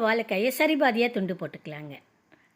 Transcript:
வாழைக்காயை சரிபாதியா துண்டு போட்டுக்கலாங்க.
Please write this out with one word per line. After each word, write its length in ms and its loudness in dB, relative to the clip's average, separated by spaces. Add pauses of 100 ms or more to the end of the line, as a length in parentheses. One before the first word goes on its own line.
வாழைக்காயை 520 0
சரிபாதியா 560 2
துண்டு 280 -2
போட்டுக்கலாங்க. 500 -14 (600)